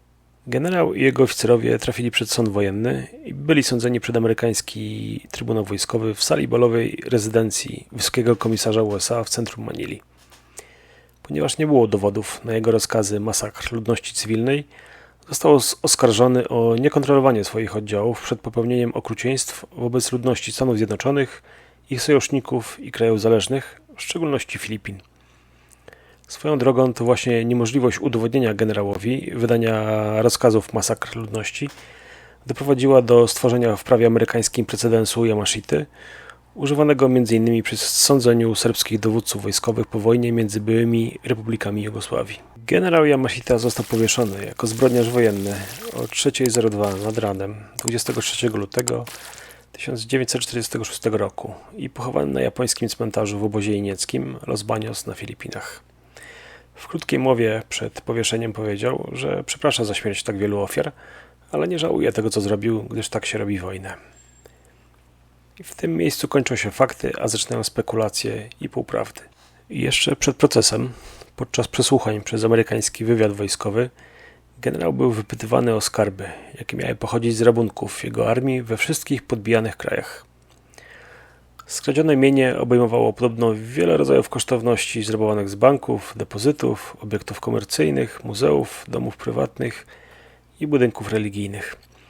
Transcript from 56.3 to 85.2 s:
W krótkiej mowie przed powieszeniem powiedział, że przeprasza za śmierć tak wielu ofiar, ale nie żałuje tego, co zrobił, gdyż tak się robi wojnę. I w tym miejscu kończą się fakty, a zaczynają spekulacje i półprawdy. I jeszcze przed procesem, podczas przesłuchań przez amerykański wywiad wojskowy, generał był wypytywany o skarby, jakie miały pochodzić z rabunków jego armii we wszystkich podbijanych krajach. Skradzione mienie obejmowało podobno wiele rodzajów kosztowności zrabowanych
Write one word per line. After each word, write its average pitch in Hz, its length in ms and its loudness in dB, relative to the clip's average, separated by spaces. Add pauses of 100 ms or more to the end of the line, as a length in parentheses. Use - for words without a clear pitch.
W - 120 -20
krótkiej 151 320 -4
mowie 117 500 2
przed - 320 -8
powieszeniem 113 520 -4
powiedział, 107 580 -4
że 135 320 -4
przeprasza - 420 0
za 104 80 -4
śmierć - 300 -4
tak 104 140 -4
wielu 104 220 0
ofiar, 101 320 -2 (600)
ale - 160 -2
nie 180 120 -4
żałuje 151 320 0
tego, 110 180 -2
co 107 120 0
zrobił, 104 420 -2
gdyż 110 260 -8
tak - 160 -6
się - 120 -6
robi 101 220 -4
wojnę. 92 340 -10 (1700)
I 180 40 -20
w - 120 -18
tym 165 220 -4
miejscu 160 300 0
kończą 131 280 0
się 104 160 -4
fakty, - 400 -2 (100)
a - 60 -2
zaczynają 113 360 -4
spekulacje 110 840 -4 (120)
i - 80 -8
półprawdy. - 520 -6 (480)
I 135 120 -6
jeszcze 131 340 0
przed - 220 0
procesem, 123 520 2 (460)
podczas - 320 -4
przesłuchań 110 540 0
przez 110 220 -4
amerykański 113 640 2
wywiad 110 260 4
wojskowy, 104 580 -4 (720)
generał 165 320 -2
był 127 180 2
wypytywany 113 640 -2
o 104 60 -2
skarby, 98 440 -2 (340)
jakie - 180 -8
miały - 180 -4
pochodzić 117 400 -2
z 110 60 -2
rabunków 113 640 2
jego 113 260 -2
armii 127 320 0
we 113 160 -6
wszystkich - 460 -2
podbijanych 110 540 0
krajach. - 480 -6 (1400)
Skradzione 151 480 2
mienie 135 420 4
obejmowało 120 560 4
podobno 113 420 0
wiele 143 420 0
rodzajów 135 320 4
kosztowności 117 760 -2
zrabowanych 107 460 0